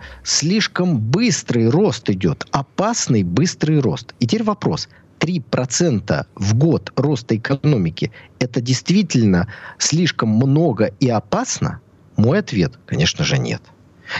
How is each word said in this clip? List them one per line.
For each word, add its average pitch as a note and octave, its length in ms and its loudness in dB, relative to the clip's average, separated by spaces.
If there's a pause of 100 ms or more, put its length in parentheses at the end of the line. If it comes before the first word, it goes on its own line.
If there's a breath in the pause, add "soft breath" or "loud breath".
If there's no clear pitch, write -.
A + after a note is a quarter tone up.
(220 loud breath)
слишком F3 760 0
быстрый A#2+ 680 0
рост E3 400 0
идёт, F#2 440 -2
опасный C#3+ 720 0
быстрый D3 560 0
рост. - 400 -4
И A3+ 80 0
теперь A3 160 0
вопрос. G3 440 -2 (300 soft breath)
Три E3+ 200 -2
процента B2 960 -2
в G2+ 220 0
год C#3+ 400 2
роста C3+ 400 0
экономики — A2+ 720 0 (300 loud breath)
это B2+ 200 -2
действительно B2 840 2 (320 loud breath)
слишком D3+ 520 0
много B2 680 2
и C3 100 0
опасно? A#2+ 720 -2 (360)
Мой C3 240 4
ответ – F2+ 320 -2 (140)
конечно D#3 380 -2
же, C#3 140 0
нет. A#2 240 -4 (580 loud breath)